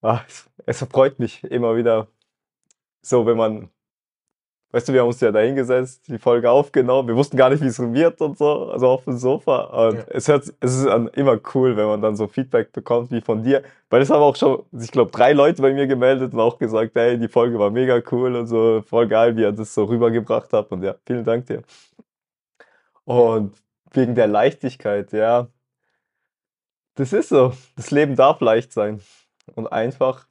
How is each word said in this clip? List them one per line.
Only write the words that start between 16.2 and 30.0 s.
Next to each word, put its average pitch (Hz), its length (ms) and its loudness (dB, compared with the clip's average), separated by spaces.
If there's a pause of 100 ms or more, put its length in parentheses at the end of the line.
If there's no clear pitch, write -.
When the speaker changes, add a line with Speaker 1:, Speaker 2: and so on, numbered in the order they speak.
Speaker 1:
und 117 60 -6
auch 113 180 0
gesagt, 110 380 -4
„Hey, 120 240 2
die 113 80 -4
Folge 117 320 0
war 104 100 2
mega 123 320 0 (100)
cool 127 240 -2
und 120 120 -6
so, 113 400 2
voll 117 200 0
geil, 113 280 2
wie 113 60 0
ihr 104 100 2
das 107 220 -10
so 107 120 0
rübergebracht 113 680 -2
habt.“ 107 180 -2
Und 92 120 -8
ja, 95 120 -6 (100)
vielen 123 180 -6
Dank 117 240 -2
dir. 120 140 -10 (1400)
Und 113 500 2 (380)
wegen 123 220 0
der 113 120 4
Leichtigkeit, 104 840 -2
ja, 117 340 0 (1500)
das 135 180 -4
ist - 160 -2
so, 127 240 4 (220)
das - 160 -12
Leben 143 240 0
darf 135 260 4
leicht 113 320 0
sein 104 280 -6 (540)
und 110 120 -10
einfach. 127 640 -4